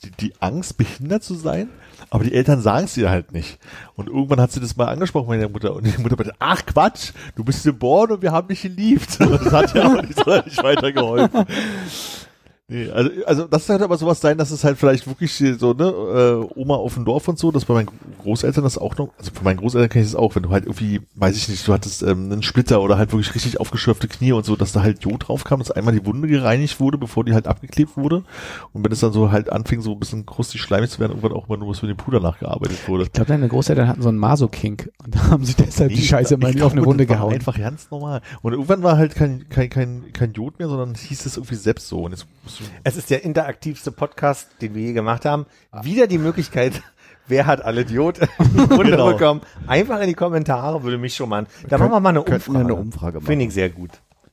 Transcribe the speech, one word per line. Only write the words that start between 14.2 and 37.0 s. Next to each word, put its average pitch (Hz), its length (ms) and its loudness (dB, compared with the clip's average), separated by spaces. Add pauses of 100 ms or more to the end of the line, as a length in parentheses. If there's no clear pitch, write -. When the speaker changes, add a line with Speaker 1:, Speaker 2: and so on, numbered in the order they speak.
Speaker 1:
sein, 151 160 4
dass 151 140 -2
es 147 120 -8
halt 139 140 4
vielleicht 135 300 4
wirklich 139 280 -6 (240)
so, 120 140 2
ne, 147 140 0
äh, 120 720 0
Oma 139 140 0
auf 117 180 -4
dem 120 140 -4
Dorf 131 200 0
und 170 120 -2
so, 165 120 2
dass 143 140 0
bei 123 80 0
meinen 110 160 2 (320)
Großeltern 135 420 0
das 131 140 0
auch - 220 -6
noch, 139 180 -4
also - 160 -14
bei - 80 -14
meinen 95 160 0
Großeltern 120 320 2
kenn 113 140 4
ich 107 60 2
das 107 60 -6
auch, 113 200 2
wenn 95 80 0
du 87 80 -2
halt 95 160 0
irgendwie, 104 340 -4 (140)
weiß 98 240 0
ich - 100 -6
nicht, 95 180 -6
du 104 60 4
hattest, 98 300 -2
ähm, 95 280 -2
einen 104 120 -4
Splitter 120 400 2
oder 98 160 4
halt 104 140 0
wirklich 107 220 -2
richtig 120 240 -4
aufgeschürfte 113 480 -2
Knie 127 260 0
und 110 120 2
so, 107 100 2
dass 98 180 -2
da 101 100 2
halt 104 200 0
Jod 113 260 -4
drauf 131 160 -4
kam, 139 160 0
dass 120 100 -8
einmal 113 240 0
die 98 100 0
Wunde 131 240 -2
gereinigt 135 500 2
wurde, 135 200 0
bevor 113 260 -4
die 117 80 0
halt 110 140 2
abgeklebt 143 500 -2
wurde. 156 260 0 (520)
Und 104 100 -6
wenn 107 80 2
es 110 80 -4
dann 110 140 2
so 107 180 4
halt 104 180 0
anfing, 113 300 -2
so 107 120 -6
ein 101 60 -8
bisschen 110 280 -10
krustig - 340 -8
schleimig 107 300 0
zu - 100 -16
werden, 107 120 -2
irgendwann 107 200 -4
auch - 160 -8
mal 107 80 -4
nur 104 140 -8
was 101 100 -6
mit 104 100 -4
dem 95 60 -6
Puder 120 240 -2
nachgearbeitet - 640 -4
wurde. 92 180 0
Speaker 2:
Ich - 80 -8
glaub, - 160 0
deine 147 200 2
Großeltern 127 400 2
hatten 127 140 -2
so 117 80 2
einen 110 80 0
Maso-Kink 107 720 0 (120)
und 117 120 -12
da - 160 4
haben 139 160 4
sie 123 80 0
deshalb 139 340 2
die 104 120 -2
Speaker 1:
Nee, - 20 2
Speaker 2:
Scheiße 131 320 4
immer 127 140 2
in 127 40 2
die 135 60 2
Speaker 1:
ich 151 60 4
Speaker 2:
offene 143 180 4
Speaker 1:
glaube, 135 80 4
Speaker 2:
Wunde 135 160 4